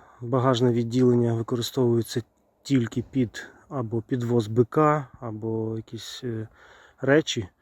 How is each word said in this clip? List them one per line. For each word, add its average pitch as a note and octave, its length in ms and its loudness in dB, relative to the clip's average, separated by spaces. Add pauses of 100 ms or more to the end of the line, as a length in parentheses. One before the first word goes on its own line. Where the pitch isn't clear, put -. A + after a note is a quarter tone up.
(220)
багажне B2 500 2
відділення A#2+ 600 2
використовується A#2 880 -2 (420)
тільки B2 380 0
під - 480 -4 (200)
або A#2 320 -4
підвоз A#2+ 460 0
бика, D3 600 2 (120)
або A2 580 -6
якісь, - 460 -14
е, A2 240 -8 (540)
речі. C3 460 2 (140)